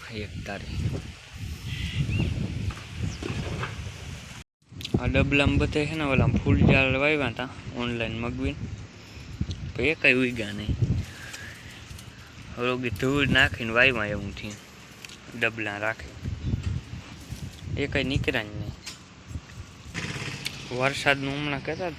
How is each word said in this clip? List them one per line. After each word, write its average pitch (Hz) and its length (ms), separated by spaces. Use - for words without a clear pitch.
એક 95 100
તારી. 101 320
આ 123 140
ડબલામાં 139 500
બધે 147 280
છે 151 100
ને, 156 80
ઓલા 135 340
ફૂલ 143 240
ઝાડ 135 400
વાવ્યા 147 300
હતા 127 180
ઓનલાઈન 117 440
મગવીને, 131 400
તો - 120
એ 147 120
કંઈ 135 260
ઉગ્યા 117 380
નહીં. 104 160
ઓલી 123 440
ધૂળ 139 260
નાખીને 127 360
વાવ્યા 117 400
એવું 101 220
થયું, 104 240
ડબલા 113 440
રાખી 110 380
એ 139 120
કંઈ 139 200
નીકળ્યા 131 400
જ 104 40
નહીં. 107 240
વરસાદનું 139 640
હમણાં 143 300
કહેતા 170 320